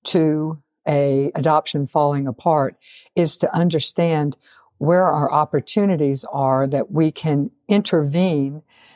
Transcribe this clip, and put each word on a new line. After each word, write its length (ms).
to 560
a 480
adoption 500
falling 420
apart 500
is 260
to 140
understand 840
where 260
our 260
opportunities 1040
are 360
that 240
we 200
can 400
intervene 920